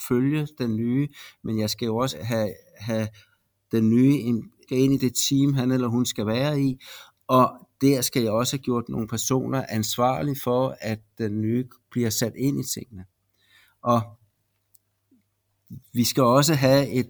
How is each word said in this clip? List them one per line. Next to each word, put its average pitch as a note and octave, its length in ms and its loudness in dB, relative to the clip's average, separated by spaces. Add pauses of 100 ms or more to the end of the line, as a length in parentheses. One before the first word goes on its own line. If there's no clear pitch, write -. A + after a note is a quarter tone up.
følge C#3 400 0 (100)
den A#2 180 -2
nye, B2 320 0 (360)
men A2 140 -2
jeg G#2+ 120 0
skal - 160 -6
jo A2+ 100 -2
også C3 260 -2
have, A2 300 -2 (240)
have A2 320 -4 (640)
den A2 180 2
nye C3 260 6
ind, A#2 280 -2 (180)
skal C3 160 -4
ind C3+ 160 4
i - 20 4
det B2+ 180 -2 (140)
team, C#3 260 4
han B2+ 160 0
eller B2+ 180 0
hun A#2+ 180 0
skal G#2 200 -4
være C#3 340 0
i, C3+ 200 0 (460)
og - 420 2 (120)
der C#3 200 4
skal A#2+ 220 0
jeg A2 100 0
også B2 240 0
have C3+ 60 -10
gjort A#2+ 260 -2
nogle A2 200 -4
personer B2 600 -2
ansvarlige B2+ 760 -2
for, B2+ 360 0
at A2 200 -6 (180)
den G#2+ 220 -4
nye A#2 280 -2 (220)
bliver A#2 200 -2
sat A2 260 -6
ind C#3 240 -4
i - 20 -6
tingene. - 420 -12 (800)
Og A#2 200 0 (1900)
vi A#2+ 120 0
skal C#3 180 0
også C#3 320 4
have C3+ 360 4
et A#2+ 200 -2